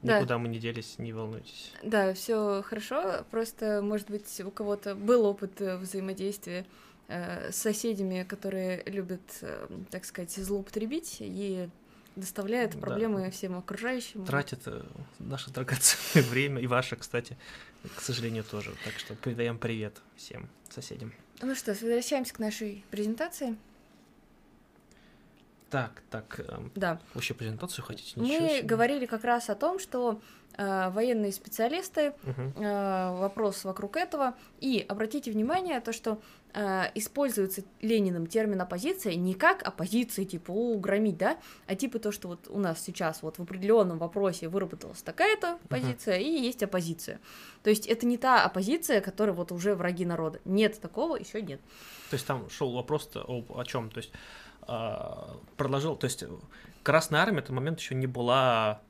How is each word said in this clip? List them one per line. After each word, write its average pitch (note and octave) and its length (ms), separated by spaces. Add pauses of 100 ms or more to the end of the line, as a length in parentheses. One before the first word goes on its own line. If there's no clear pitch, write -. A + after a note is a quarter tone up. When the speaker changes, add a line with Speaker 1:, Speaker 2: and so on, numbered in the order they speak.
Speaker 1:
Да. A3 160
Speaker 2:
Никуда B2+ 180
мы A#2 120
не A2+ 100
делись, A#2 400
не A#2 160
волнуйтесь. A2 580 (100)
Speaker 1:
Да, G3+ 300
всё G3+ 500
хорошо. A#3 680
Просто, A3 520
может G#3 280
быть, G#3 340
у G3 60
кого-то G#3 440
был G#3+ 300
опыт, G3+ 380
э, F#3 160
взаимодействия, F#3+ 880 (420)
э, F3 420
с F#3+ 60
соседями, G3+ 720
которые F#3 560
любят, F#3 380 (180)
э, - 260 (240)
так F#3 140
сказать, - 280
злоупотребить G3+ 880
и F#3+ 500 (460)
доставляют G3+ 580
Speaker 2:
Да. D3 60
Speaker 1:
проблемы G3+ 500
всем F#3 260
окружающим. G#3+ 680
Speaker 2:
Тратят, C#3 400
э, - 160 (380)
наше C3 300
драгоценное C3 800
<laughs> - 20
время, C3+ 300
и B2+ 60
ваше, B2 300
кстати, - 420 (580)
к - 60
сожалению, A2+ 420
тоже. G#2 280 (120)
Так G#2+ 140
что - 160
передаём A#2 440
привет A2 440 (140)
всем - 320 (200)
соседям. - 440 (280)
Speaker 1:
Ну C4 140
что A#3 200
ж, G3+ 60
возвращаемся A#3+ 540
к - 60
нашей G#3+ 500
презентации. A3+ 680 (2250)
Speaker 2:
Так, A#2+ 400
так, - 280
эм, - 380
Speaker 1:
Да. F3 240 (140)
Speaker 2:
вы A#2+ 60
ещё - 140
презентацию A2+ 500
хотите? - 320
Speaker 1:
Мы A#3 100
Speaker 2:
Ничего D#4+ 220
себе. C#4+ 140
Speaker 1:
говорили A#3 440
как A3+ 180
раз A#3+ 260
о G3+ 60
том, F4 240
что, A#3+ 400 (360)
э, F#3+ 340
военные G#3+ 420
специалисты, D4 800 (100)
Speaker 2:
Мгм. C3 300 (120)
Speaker 1:
э, F#3+ 540
вопрос G3 460
вокруг G3+ 320
этого. D4+ 380 (260)
И B3+ 280
обратите A3 440
внимание, C#4+ 480
то, A#3 120
что, A3 280 (340)
э, F#3+ 300 (100)
используется G#3+ 680 (200)
Лениным F#3+ 460
термин G#3 320
«оппозиция» F#3 560
не F3+ 180
как E4+ 320
оппозиция, G#3 580
типа, F3 280
«у, A3+ 260
громить», G3 380
да, A3+ 220 (280)
а F#3+ 80
типа A#3 240
то, G#3+ 140
что G3 160
вот F3 200
у G#3 120
нас E3 200
сейчас E3 420
вот D#3 160
в F3+ 40
определённом F#3+ 560
вопросе F3 500
выработалась - 540
такая-то F#4 520
Speaker 2:
Мгм. E4+ 40 (100)
Speaker 1:
позиция, B3 500
и A#3 100 (200)
есть - 140
оппозиция. F3 560 (460)
То G#3+ 60
есть G#3+ 180
это A3+ 180
не A#3+ 100
та B3+ 280
оппозиция, G#3+ 560
которая G3 340
вот E3+ 160
уже F3+ 240
враги F3 320
народа. D#3+ 380
Нет, G#3 360
такого C#4 360
ещё - 240
нет. D3 200 (500)
Speaker 2:
То - 40
есть C3+ 120
там B2+ 220
шёл C3 260
вопрос-то C3+ 520
об, A#2+ 320
о B2 60
чём? A#2 260
То - 80
есть, - 140 (560)
а, - 680 (200)
продолжил, C#3 400
то - 100
есть - 180 (600)
Красная D#3 380
Армия F#3+ 180
в - 40
этот - 60
момент C#3 300
ещё - 160
не C3 100
была A#2+ 840